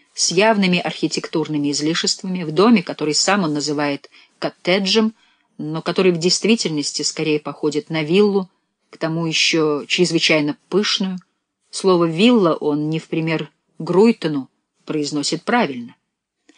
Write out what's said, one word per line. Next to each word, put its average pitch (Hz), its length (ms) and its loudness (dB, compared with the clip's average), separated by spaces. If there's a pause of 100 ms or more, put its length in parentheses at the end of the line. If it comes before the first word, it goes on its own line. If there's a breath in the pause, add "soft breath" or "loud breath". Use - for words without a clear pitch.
(140)
с - 180 -2
явными 190 480 2
архитектурными 151 920 -4
излишествами, 170 720 -4
в 156 80 -6
доме, 196 320 4
который 151 300 -4
сам 190 300 0
он 151 100 -2
называет 147 560 -4 (300 soft breath)
коттеджем, 196 720 0 (440)
но 156 240 -6
который 185 300 2
в 170 60 -2
действительности 165 840 0
скорее 151 380 -2
походит 143 500 -4
на 160 140 -2
виллу, 196 460 2 (420)
к - 60 -20
тому 160 280 -4
еще 151 600 0
чрезвычайно 160 720 0 (120)
пышную. 190 480 -2 (520)
Слово 180 360 2
«вилла» 180 480 4
он, 151 360 -2
не 160 100 -2
в - 80 -10
пример 160 440 -4 (260)
Груйтону, 170 720 2 (360)
произносит 147 580 -4
правильно. 208 520 -2 (640 soft breath)